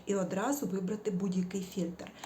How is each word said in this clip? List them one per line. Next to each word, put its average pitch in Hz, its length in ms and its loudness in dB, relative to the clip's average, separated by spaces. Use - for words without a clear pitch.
і 202 80 2
одразу 196 520 2
вибрати 190 440 0
будь-який 185 520 2
фільтр. - 500 -4